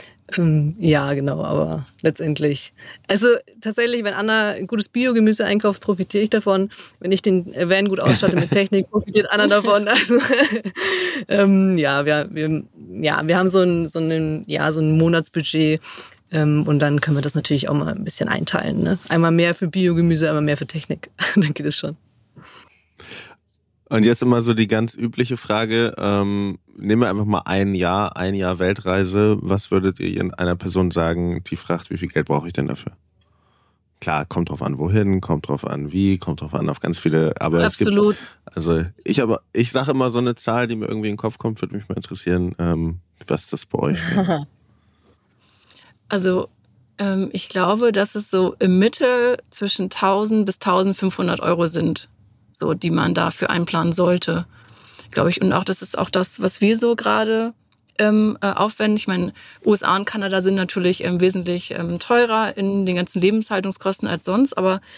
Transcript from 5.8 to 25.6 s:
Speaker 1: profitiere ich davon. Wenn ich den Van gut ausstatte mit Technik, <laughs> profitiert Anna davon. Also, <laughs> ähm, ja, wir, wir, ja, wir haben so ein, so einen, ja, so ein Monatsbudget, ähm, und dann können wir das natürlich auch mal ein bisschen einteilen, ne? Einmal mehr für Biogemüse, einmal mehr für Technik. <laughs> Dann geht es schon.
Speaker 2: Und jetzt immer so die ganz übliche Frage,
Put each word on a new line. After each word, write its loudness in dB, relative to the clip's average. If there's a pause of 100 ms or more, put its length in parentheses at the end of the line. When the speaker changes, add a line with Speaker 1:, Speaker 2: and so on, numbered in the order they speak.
Speaker 1:
profitiere 0
ich -2
davon. 2 (300)
Wenn -2
ich 2
den 2
Van 0
gut -2
ausstatte 2
mit 0
Technik, 2
<laughs> -
profitiert 0
Anna 2
davon. 4
Also, 4 (540)
<laughs> -4
ähm, 4
ja, 0
wir, 0
wir, -4 (360)
ja, 0
wir 4
haben 2
so 4
ein, 2
so -8
einen, -2
ja, 0
so -2
ein 4
Monatsbudget, 2 (520)
ähm, 2
und 2
dann 2
können 0
wir 0
das -4
natürlich -2
auch 0
mal -2
ein -8
bisschen -6
einteilen, -2
ne? 0 (100)
Einmal 4
mehr 2
für -4
Biogemüse, 2
einmal 0
mehr 0
für -8
Technik. -10 (120)
<laughs> -4
Dann 4
geht -8
es -2
schon. -8 (1900)
Speaker 2:
Und 4
jetzt 4
immer 4
so 2
die 2
ganz 0
übliche -2
Frage, 0